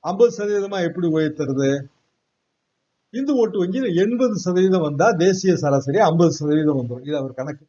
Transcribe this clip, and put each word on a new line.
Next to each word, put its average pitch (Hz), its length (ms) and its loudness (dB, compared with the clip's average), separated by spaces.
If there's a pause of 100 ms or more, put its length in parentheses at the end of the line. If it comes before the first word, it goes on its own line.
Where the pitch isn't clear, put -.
ஐம்பது 196 320 2
சதவீதமா 202 480 -4
எப்படி 170 240 -2
உயர்த்துறது? 147 640 -2 (1400)
இந்து 277 220 -2
ஓட்டு 214 240 0
வங்கி 185 200 -2 (160)
எண்பது 220 440 0
சதவீதம் 180 480 2
வந்தா 147 280 2
தேசிய 185 400 2
சராசரி 139 480 0
ஐம்பது 165 300 4
சதவீதம் 147 480 0
வந்துரும். 123 240 -10
இது 147 120 -6
அவர் 135 220 -8
கணக்கு. 147 300 -10